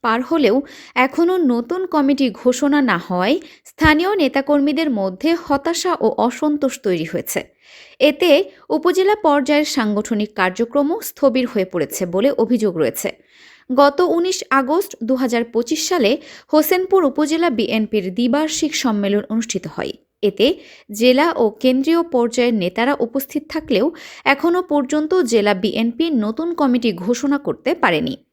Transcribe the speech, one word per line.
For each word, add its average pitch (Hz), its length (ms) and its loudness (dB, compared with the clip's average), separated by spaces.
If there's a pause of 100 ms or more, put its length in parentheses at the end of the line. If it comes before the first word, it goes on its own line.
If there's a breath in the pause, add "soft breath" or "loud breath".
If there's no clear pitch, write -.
পার 233 160 0 (100)
হলেও 269 260 2 (500 loud breath)
এখনও 339 300 0 (180)
নতুন 240 280 -2 (120)
কমিটি 277 340 2 (140)
ঘোষণা 277 380 2 (100)
না 180 80 2 (100)
হওয়ায় 190 300 0 (320 loud breath)
স্থানীয় 320 420 2 (100)
নেতাকর্মীদের 285 680 0 (100)
মধ্যে 190 300 -2 (160)
হতাশা 330 480 -2 (120)
ও - 20 4 (200)
অসন্তোষ 294 460 -2 (120)
তৈরি 170 260 0
হয়েছে। - 280 -6 (720 loud breath)
এতে 320 220 2 (460 loud breath)
উপজেলা 370 380 2 (100)
পর্যায়ের 294 500 2
সাংগঠনিক 214 540 -2 (100)
কার্যক্রমও 233 580 0 (120)
স্থবির 254 420 0
হয়ে 185 220 -2
পড়েছে 170 300 -4 (120)
বলে 226 140 2 (140)
অভিযোগ 214 380 0
রয়েছে। - 280 -2 (600 soft breath)
গত 285 280 4 (200)
উনিশ 370 200 -2 (220)
আগস্ট 311 320 -2 (160)
দুহাজার 247 360 0 (100)
পঁচিশ 240 360 -2
সালে 262 220 2 (400 loud breath)
হোসেনপুর 370 500 2 (100)
উপজেলা 311 460 0
বিএনপির 214 480 -2 (120)
দ্বিবার্ষিক 294 540 0 (120)
সম্মেলন 208 400 0 (100)
অনুষ্ঠিত 220 420 -4
হয়। - 180 -6 (360)
এতে 202 180 2 (520 loud breath)
জেলা 254 280 4 (160)
ও - 20 2 (180)
কেন্দ্রীয় 269 380 2 (120)
পর্যায়ের 240 500 0
নেতারা 233 300 0 (120)
উপস্থিত 277 380 -6 (100)
থাকলেও 269 320 0 (480 loud breath)
এখনও 339 280 0 (100)
পর্যন্ত 302 400 0 (200)
জেলা 208 220 2 (100)
বিএনপি 233 420 -2 (200)
নতুন 269 220 -4 (120)
কমিটি 247 300 2 (160)
ঘোষণা 269 400 0
করতে 185 260 -4 (120)
পারেনি। 165 320 0 (180)